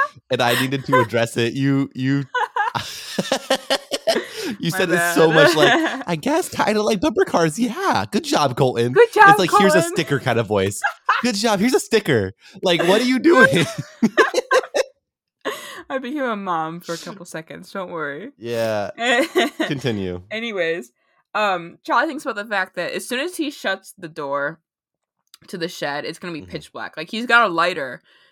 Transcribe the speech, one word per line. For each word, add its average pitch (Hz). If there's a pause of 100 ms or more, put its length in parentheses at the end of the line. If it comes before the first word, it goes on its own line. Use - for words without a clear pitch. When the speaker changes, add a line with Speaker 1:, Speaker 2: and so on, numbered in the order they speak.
Speaker 1:
<laughs> -
Speaker 2:
and 127
I 120
needed 131
to 127
address 117
it. 117
You, 139
you, 135 (500)
<laughs> -
you 165
Speaker 1:
My 185
Speaker 2:
said 185
it 170
so 160
Speaker 1:
bad. 160
Speaker 2:
much 320
like, 269
Speaker 1:
<laughs> -
Speaker 2:
"I 175
guess 311
kinda 214
like 214
bumper 311
cars, 165
yeah. 240
Good 240
job, 156
Colton." 123
Speaker 1:
Good 466
job, 403
Speaker 2:
It's 415
like, -
"Here's 392
a 330
Speaker 1:
Colton. 339
Speaker 2:
sticker" 143
kind 117
of 113
voice. 98 (400)
"Good 233
job, 208
here's 254
a -
sticker." 113 (280)
Like, 175
what 185
are 247
you 254
doing? 440
<laughs> - (2250)
Speaker 1:
I 262
became 262
a 233
mom 170
for 170
a 165
couple 175
seconds, 165
don't 185
worry. 160
Speaker 2:
Yeah. 110
Speaker 1:
<laughs> 240
Speaker 2:
Continue. 101
Speaker 1:
Anyways, 196 (440)
um, 180
Charlie 294
thinks 302
about 226
the 208
fact 190
that 170
as 202
soon 247
as 359
he 294
shuts 190
the 180
door 143 (880)
to 196
the 165
shed, 147
it's 165
gonna 175
be 147
Speaker 2:
Mm-hmm. -
Speaker 1:
pitch 151
black. 110
Like, 160
he's 226
got 233
a 175
lighter 165 (300)